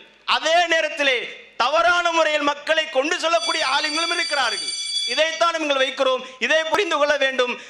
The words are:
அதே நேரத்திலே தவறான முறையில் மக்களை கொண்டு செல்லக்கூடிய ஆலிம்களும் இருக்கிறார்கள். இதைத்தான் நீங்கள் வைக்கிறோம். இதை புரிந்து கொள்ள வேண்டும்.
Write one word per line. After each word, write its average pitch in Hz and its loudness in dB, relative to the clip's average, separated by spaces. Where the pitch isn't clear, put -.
அதே 311 2
நேரத்திலே 302 0
தவறான 339 2
முறையில் 311 2
மக்களை 294 0
கொண்டு 311 0
செல்லக்கூடிய 330 0
ஆலிம்களும் 302 0
இருக்கிறார்கள். 277 -2
இதைத்தான் 320 0
நீங்கள் 277 0
வைக்கிறோம். 262 -2
இதை 302 2
புரிந்து 320 0
கொள்ள 294 2
வேண்டும். 254 0